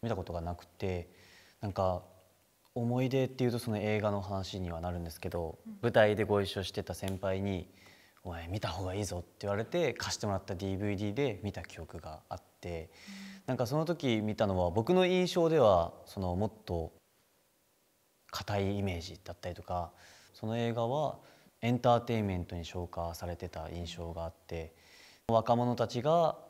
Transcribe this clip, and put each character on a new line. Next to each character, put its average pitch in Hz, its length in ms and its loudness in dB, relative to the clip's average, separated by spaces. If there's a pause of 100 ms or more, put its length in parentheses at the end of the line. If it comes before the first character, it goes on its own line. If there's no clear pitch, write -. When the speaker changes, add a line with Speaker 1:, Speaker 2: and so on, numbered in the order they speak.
Speaker 1:
見 120 60 -2
た 110 80 0
こ 92 80 -4
と 90 80 -10
が 87 80 -4
な 85 140 -4
く - 120 -16
て、 90 420 -4 (520)
な 107 80 -4
ん 95 40 -4
か、 92 300 0 (720)
思 120 280 0
い 131 60 2
出 131 160 2
っ 127 40 -2
て 131 160 -2
い - 20 6
う 117 60 4
と、 120 60 -2
そ 117 120 -4
の 107 80 0
映 107 220 2
画 104 100 2
の 101 100 0
話 95 400 -6
に 90 100 -4
は 82 100 -6
な 90 100 -4
る 87 80 -4
ん 85 60 -6
で 82 60 -8
す - 100 -16
け 90 100 -6
ど、 82 360 -4
Speaker 2:
う 226 40 -14
ん。 - 100 -14
Speaker 1:
舞 117 120 0
台 107 240 8
で 107 80 2
ご 101 180 4
一 95 80 -2
緒 101 120 -4
し 90 100 -6
て 104 100 -4
た - 120 -8
先 95 260 -6
輩 95 200 -2
に、 98 320 -4 (500)
「お 92 80 -10
前 85 180 -8
見 98 120 -4
た - 80 -4
方 92 160 -6
が 92 100 -4
い 101 60 -2
い 104 40 0
ぞ」 92 160 -6
っ - 20 -10
て - 60 -14 (120)
言 101 100 -2
わ 101 60 2
れ 110 80 0
て、 156 300 0
貸 - 220 -6
し - 20 -10
て - 80 -4
も 107 60 2
ら 95 60 0
っ - 60 -6
た 101 100 -6
デ 92 120 -4
ィ 95 80 0
ー 92 40 -4
ブ 104 120 0
イ 101 60 0
デ 98 80 -4
ィ 104 60 0
ー 101 40 -4
で 117 280 -2
見 101 100 -4
た 87 100 -8
記 - 180 -14
憶 82 200 -12
が 78 280 -14
あ - 60 -8
っ - 80 -12 (180)
て、 170 300 -8 (480)
Speaker 2:
う - 20 -20
ん。 - 60 -20
Speaker 1:
な 131 80 0
ん - 20 -4
か、 123 100 0
そ 139 120 0
の 160 60 2
時 139 380 2
見 107 140 -2
た 110 100 4
の 95 160 4
は、 87 80 4
僕 113 220 2
の 185 140 6
印 180 220 4
象 175 200 4
で 160 100 6
は、 92 360 8 (100)
そ - 160 -8
の、 90 160 0
も 101 120 2
っ - 40 -6 (140)
と 82 260 -2 (1400)
硬 - 280 -4
い 98 200 0
イ 101 40 -2
メ 92 160 -2
ー - 20 -8
ジ 92 240 -12
だ - 80 -12
っ - 40 -12
た - 120 -10
り 87 60 -8
と 87 80 -16
か、 87 300 -4 (420)
そ - 120 -10
の 110 120 -2
映 117 160 0
画 117 120 0
は 139 320 -2 (440)
エ 117 80 2
ン 123 80 4
タ 120 180 8
ー 113 40 6
テ 120 180 0
イ - 20 2
ン 104 60 2
メ 95 100 2
ン 90 80 -2
ト - 100 -10
に 85 100 -4
昇 87 220 -6
華 85 280 -6
さ 87 120 -8
れ 87 100 -4
て 87 120 -8
た 80 220 -10
印 85 260 -8
象 85 160 -8
が 82 120 -6
あ 82 40 -6
っ 82 60 -12 (120)
て、 82 280 -10 (540)
若 117 280 4
者 123 180 2
た 113 140 2
ち 120 140 -4
が 156 340 4 (140)